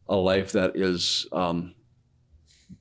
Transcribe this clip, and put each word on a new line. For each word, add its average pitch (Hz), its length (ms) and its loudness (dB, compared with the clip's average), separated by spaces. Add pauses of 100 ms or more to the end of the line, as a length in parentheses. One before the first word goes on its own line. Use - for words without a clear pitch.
a 101 80 0
life 95 340 2
that 92 240 0
is, 92 560 0
um, 87 420 -2 (1080)